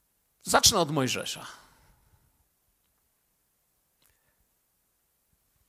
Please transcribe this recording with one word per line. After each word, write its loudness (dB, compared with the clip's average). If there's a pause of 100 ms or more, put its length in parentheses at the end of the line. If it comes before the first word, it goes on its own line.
(420)
Zacznę 4
od 0
Mojżesza. -4 (4000)